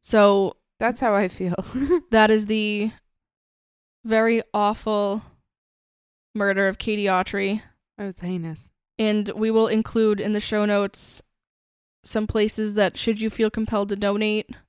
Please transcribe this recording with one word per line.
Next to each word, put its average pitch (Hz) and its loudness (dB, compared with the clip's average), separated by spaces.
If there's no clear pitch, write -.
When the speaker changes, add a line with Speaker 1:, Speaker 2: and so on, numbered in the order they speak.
Speaker 1:
So 202 4
Speaker 2:
That's 233 -2
how 226 2
I 196 2
feel. 180 -4
<laughs> 320 0
Speaker 1:
that 214 6
is 214 2
the 208 -2
very 226 2
awful 208 0
murder 196 2
of 190 -4
Katie 208 -2
Autry. 196 0
Speaker 2:
That 208 -8
was 185 -12
heinous. 175 -8
Speaker 1:
And 214 0
we 220 0
will 220 4
include 220 0
in 208 -2
the 208 0
show 214 -2
notes 202 -4
some 214 -4
places 214 -2
that, 202 2
should 220 -2
you 220 -2
feel 214 0
compelled 214 -2
to 202 -4
donate 208 -2